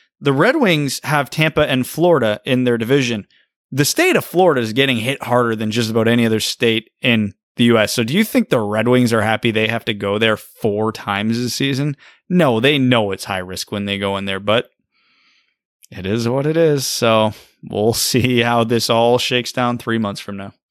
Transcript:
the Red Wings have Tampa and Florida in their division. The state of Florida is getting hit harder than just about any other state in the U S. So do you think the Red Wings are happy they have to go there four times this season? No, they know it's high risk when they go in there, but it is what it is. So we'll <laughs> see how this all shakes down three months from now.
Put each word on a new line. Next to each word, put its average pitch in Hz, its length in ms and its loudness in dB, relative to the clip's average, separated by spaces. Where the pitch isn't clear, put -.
the 143 140 0
Red 202 240 2
Wings 156 460 0
have 143 280 -2
Tampa 156 360 0
and 127 180 0
Florida 139 600 0
in 127 180 0
their 120 140 0
division. 117 480 0
The 139 140 2
state 339 300 2
of 147 100 0
Florida 165 360 2
is 110 120 -4
getting 135 240 2
hit 123 260 -4
harder 120 320 0
than 107 160 -4
just 113 180 -2
about 110 180 0
any 117 180 4
other 110 140 0
state 113 500 -2
in 110 320 0
the 123 80 4
U 117 120 6
S. 104 140 2
So 120 120 0
do 113 100 -4
you 208 100 2
think 233 260 -2
the 131 100 2
Red 107 280 -2
Wings 123 240 4
are 113 100 2
happy 110 300 0
they 107 160 0
have 113 180 -4
to 117 80 -2
go 101 240 -2
there 110 200 2
four 107 540 -4
times 110 500 -4
this 120 120 -4
season? 139 440 -2
No, 151 300 2
they 143 180 2
know 123 340 2
it's 95 140 -10
high 95 140 -4
risk 90 320 -10
when 101 140 -4
they 101 120 -4
go 98 200 -2
in 98 80 -6
there, 98 140 -6
but 104 300 0
it 92 140 -10
is 117 240 -2
what 135 160 -2
it 156 100 0
is. 151 320 2
So 110 460 2
we'll 110 300 0
<laughs> - 0 -
see 123 480 0
how 117 220 2
this 113 260 0
all 117 280 4
shakes 123 340 -2
down 120 260 -2
three 113 200 -4
months 101 240 -4
from 101 160 -12
now. 98 160 -14